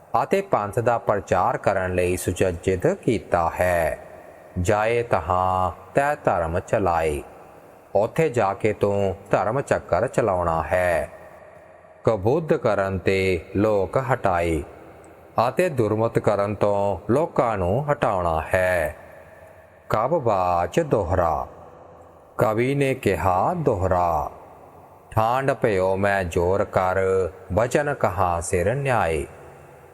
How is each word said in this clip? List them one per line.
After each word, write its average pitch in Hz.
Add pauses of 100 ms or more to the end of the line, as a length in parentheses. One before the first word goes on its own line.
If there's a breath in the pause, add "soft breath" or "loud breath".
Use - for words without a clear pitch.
(220)
ਅਤੇ 190
ਪੰਥ 107
ਦਾ 117
ਪ੍ਰਚਾਰ 104
ਕਰਨ 95
ਲਈ 90
ਸੁਚੱਜਿਤ 90
ਕੀਤਾ 92 (100)
ਹੈ। 87 (600)
"ਜਾਏ 110
ਤਹਾਂ 92 (220)
ਤੈ 143
ਧਰਮ 87
ਚਲਾਏ," 85 (720)
ਉੱਥੇ 120
ਜਾ 107
ਕੇ 107
ਤੂੰ 101 (140)
ਧਰਮ 113
ਚੱਕਰ 98
ਚਲਾਉਣਾ 90
ਹੈ। 87 (920)
"ਕਬੁੱਧ 123
ਕਰਨ 98
ਤੇ 95 (120)
ਲੋਕ 101
ਹਟਾਏ," 87 (840)
ਅਤੇ 180
ਦੁਰਮਤ 113
ਕਰਨ 104
ਤੋਂ 101
ਲੋਕਾਂ 135
ਨੂੰ 113
ਹਟਾਉਣਾ 90 (120)
ਹੈ। 90 (960)
ਕਵ 131
ਬਾਚ 90
ਦੋਹਰਾ, 90 (920)
ਕਵੀ 117
ਨੇ 135
ਕਿਹਾ 95
ਦੋਹਰਾ। 90 (840)
ਠਾਂਡ 127
ਭਇਓ 95
ਮੈਂ 98
ਜ਼ੋਰ 90
ਕਰ, 92 (560)
ਬਚਨ 131
ਕਹਾਂ 90
ਸਿਰ 92
ਨਿਆਏ। 107 (680)